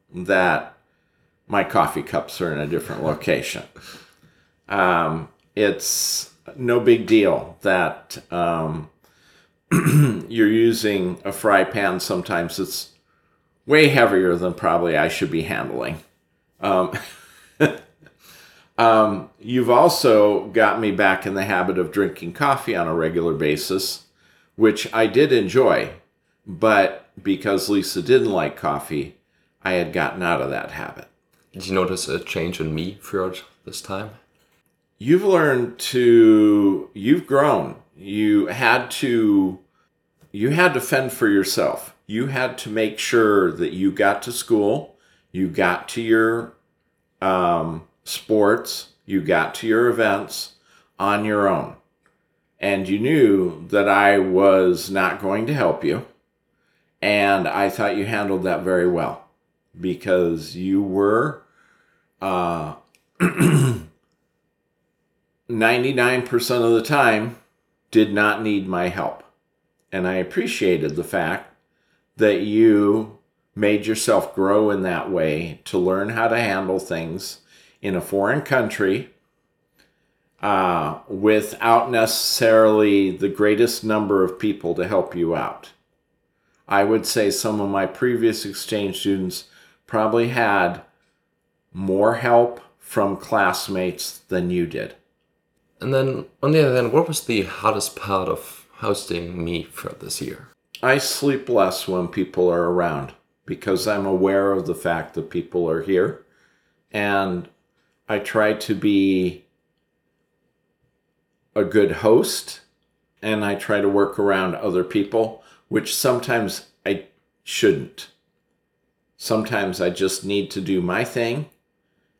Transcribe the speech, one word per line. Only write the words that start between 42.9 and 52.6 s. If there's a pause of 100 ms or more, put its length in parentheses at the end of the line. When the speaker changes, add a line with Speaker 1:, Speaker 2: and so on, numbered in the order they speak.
Speaker 1:
sure
that
you
got
to
school, (360)
you
got
to
your, (640)
um, (160)
sports, (160)
you
got
to
your
events (440)
on
your
own. (840)
And